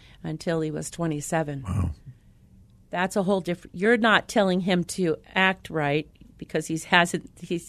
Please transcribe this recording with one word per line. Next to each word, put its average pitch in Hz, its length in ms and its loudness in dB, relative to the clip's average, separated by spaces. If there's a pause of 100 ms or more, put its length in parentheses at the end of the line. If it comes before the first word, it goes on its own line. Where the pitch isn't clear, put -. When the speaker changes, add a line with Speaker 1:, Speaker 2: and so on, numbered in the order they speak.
(220)
Speaker 1:
until 165 380 -4
he 156 100 -2
was 151 200 -6
twenty-seven. 151 720 -4
Speaker 2:
Wow. 92 280 -2 (1000)
Speaker 1:
That's 185 260 -2
a 202 60 2
whole 190 180 0
different, 175 340 -6
you're 214 220 4
not 214 320 4
telling 190 320 2
him 175 240 2
to 170 320 0 (180)
act 190 360 0
right 151 360 0 (300)
because - 300 -4
he's 160 180 -6
hasn't, 175 460 2 (100)
he 170 280 -6